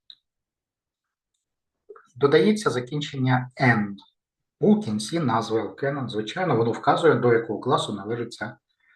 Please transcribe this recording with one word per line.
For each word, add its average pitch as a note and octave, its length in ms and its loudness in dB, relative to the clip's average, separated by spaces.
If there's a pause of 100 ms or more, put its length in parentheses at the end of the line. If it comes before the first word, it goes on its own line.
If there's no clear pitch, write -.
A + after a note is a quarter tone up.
(2250)
додається D#3 540 2
закінчення B2+ 840 -2
«ен» G#2+ 420 2 (640)
у G#3+ 200 6
кінці A2 400 -4
назви A2+ 420 0
алкена. C3+ 480 -6
Звичайно, B2 460 -4
воно A#2 160 2
вказує, D3 440 4
до A#2+ 180 4
якого G#2+ 260 -2
класу C3 340 -2
належить G#2+ 400 -8
ця - 240 -12 (380)